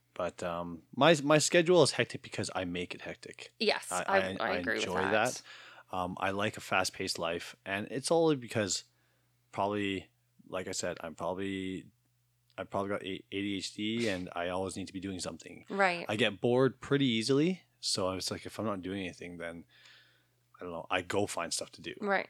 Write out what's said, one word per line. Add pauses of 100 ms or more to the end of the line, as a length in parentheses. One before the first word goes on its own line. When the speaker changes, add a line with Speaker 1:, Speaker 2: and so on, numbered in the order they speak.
(140)
Speaker 1:
But,
um, (120)
my,
my
schedule
is
hectic
because
I
make
it
hectic.
Speaker 2:
Yes,
Speaker 1:
I, (120)
Speaker 2:
I,
Speaker 1:
I,
Speaker 2:
I
Speaker 1:
I
Speaker 2:
agree
with
Speaker 1:
enjoy
Speaker 2:
that.
Speaker 1:
that. (500)
Um,
I
like
a
fast-paced
life, (100)
and
it's
only
because (680)
probably, (420)
like
I
said,
I'm
probably, (720)
I've
probably
got
A-,
A
D
H
D,
and
I
always
need
to
be
doing
something.
Speaker 2:
Right.
Speaker 1:
I
get
bored
pretty
easily, (200)
so
it's
like,
if
I'm
not
doing
anything,
then, (920)
I
don't
know,
I
go
find
stuff
to
do.
Speaker 2:
Right.